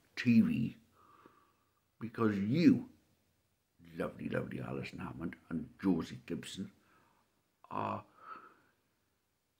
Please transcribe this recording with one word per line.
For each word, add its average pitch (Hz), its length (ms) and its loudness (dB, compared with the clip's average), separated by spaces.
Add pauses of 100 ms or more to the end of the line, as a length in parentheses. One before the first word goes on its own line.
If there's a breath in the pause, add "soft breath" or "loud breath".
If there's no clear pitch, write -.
(160)
T 117 240 6
V. 78 360 2 (1200 soft breath)
Because 110 360 0
you, 113 520 4 (1080)
lovely, - 320 -6
lovely - 320 -4
Alison 65 400 -8
Hammond 82 360 -8 (140)
and 80 180 -6 (140)
Josie 82 440 0
Gibson, - 440 -8 (1000)
are 104 340 -6 (1600 loud breath)